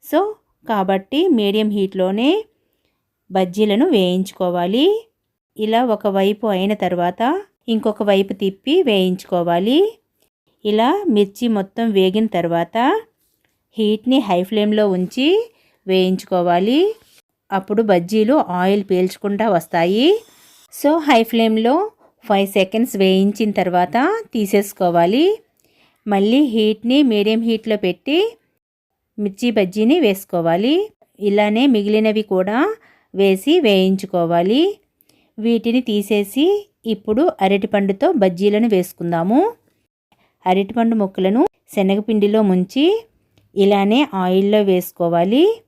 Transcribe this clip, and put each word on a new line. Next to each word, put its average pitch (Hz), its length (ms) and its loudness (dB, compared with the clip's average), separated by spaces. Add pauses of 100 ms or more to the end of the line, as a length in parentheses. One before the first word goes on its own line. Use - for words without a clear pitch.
So, 302 160 -2 (460)
కాబట్టి 196 540 -2 (100)
మీడియం 214 400 0
హీట్లోనే 196 600 -2 (1000)
బజ్జీలను 196 580 0
వేయించుకోవాలి. 185 1000 0 (720)
ఇలా 220 280 0
ఒక 220 220 -2
వైపు 196 400 -2
అయిన 196 260 -2
తర్వాత 180 480 -4 (460)
ఇంకొక 220 360 -2
వైపు 196 300 0
తిప్పి 196 480 -4
వేయించుకోవాలి. 185 960 0 (880)
ఇలా 214 240 0 (180)
మిర్చి 208 400 0
మొత్తం 214 440 -4
వేగిన 196 360 2
తర్వాత 170 500 -2 (1000)
హీట్ని 220 420 0
హై 202 240 -2
ఫ్లేమ్లో 214 460 0
ఉంచి 185 360 -2 (600)
వేయించుకోవాలి. 185 920 0 (720)
అప్పుడు 202 300 -2
బజ్జీలు 214 540 2 (140)
ఆయిల్ 190 340 0
పీల్చకుండా 196 680 -2
వస్తాయి. 180 560 0 (680)
So, - 240 0
హై 285 260 2
ఫ్లేమ్లో 226 500 0 (500)
ఫైవ్ 196 240 0
సెకండ్స్ 202 500 -2
వేయించిన 196 540 2
తర్వాత 180 440 0 (360)
తీసేసుకోవాలి. 202 960 0 (800)
మళ్ళీ 208 400 2
హీట్ని 220 580 0
మీడియం 220 380 0
హీట్లో 220 360 -2
పెట్టి 208 420 -2 (960)
మిర్చి 208 340 -4
బజ్జీని 214 480 0
వేసుకోవాలి. 190 760 0 (440)
ఇలానే 208 480 0
మిగిలినవి 214 560 0
కూడా 196 360 -2 (540)
వేసి 196 460 0
వేయించుకోవాలి. 190 1040 0 (720)
వీటిని 233 440 0
తీసేసి 208 640 -2 (400)
ఇప్పుడు 220 400 -2 (160)
అరటిపండుతో 196 720 0
బజ్జీలను 208 560 2
వేసుకుందాము. 180 720 0 (1040)
అరటిపండు 214 500 0
ముక్కలను 196 460 0 (300)
శనగపిండిలో 208 680 0
ముంచి 190 440 0 (680)
ఇలానే 202 440 2 (140)
ఆయిల్లో 196 500 2
వేసుకోవాలి. 180 800 0 (240)